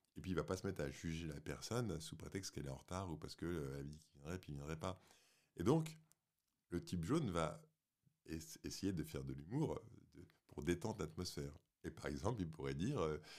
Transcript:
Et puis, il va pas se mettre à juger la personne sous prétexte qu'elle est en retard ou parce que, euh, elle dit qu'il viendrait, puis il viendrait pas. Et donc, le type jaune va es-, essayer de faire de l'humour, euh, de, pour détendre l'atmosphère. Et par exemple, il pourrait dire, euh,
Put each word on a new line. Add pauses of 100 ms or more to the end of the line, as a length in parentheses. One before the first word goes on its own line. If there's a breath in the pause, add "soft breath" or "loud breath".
(160)
Et
puis,
il
va
pas
se
mettre
à
juger
la
personne
sous
prétexte
qu'elle
est
en
retard
ou
parce
que,
euh,
elle
dit
qu'il
viendrait,
puis
il
viendrait
pas. (560 loud breath)
Et
donc, (720)
le
type
jaune
va (640)
es-,
essayer
de
faire
de
l'humour,
euh, (340)
de, (220)
pour
détendre
l'atmosphère. (280)
Et
par
exemple,
il
pourrait
dire,
euh, (200 loud breath)